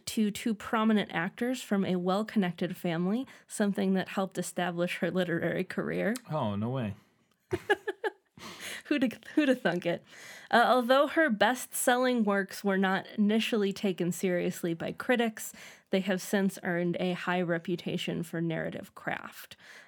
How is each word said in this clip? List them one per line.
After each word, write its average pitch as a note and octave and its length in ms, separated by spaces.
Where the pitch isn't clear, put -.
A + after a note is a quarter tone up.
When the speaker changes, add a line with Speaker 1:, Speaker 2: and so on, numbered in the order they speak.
Speaker 1:
to G#3+ 240
two A3+ 240
prominent A3 580
actors A#3+ 480
from G3 240
a F#3 100
well-connected F#3 800
family, F3+ 520
something G3 480
that F#3 140
helped F#3+ 320
establish F3 580
her E3+ 140
literary E3+ 520
career. F3+ 520
Speaker 2:
Oh, A#2+ 240
no A2 140
way. A#2 260
<laughs> - 40
Speaker 1:
Who'da, C4+ 240
who'da C4+ 220
thunk F3+ 320
it? - 160
Uh, A#3 160
although B3+ 400
her D#4 220
best-selling B3 960
works G3 400
were G3 140
not F#3+ 280
initially G#3 560
taken F3+ 380
seriously F3 640
by D3+ 160
critics, A#3 600
they F#3+ 120
have F#3 200
since G3 420
earned F3 360
a F3+ 140
high F3+ 280
reputation E3+ 800
for E3+ 200
narrative D#3+ 520
craft. - 640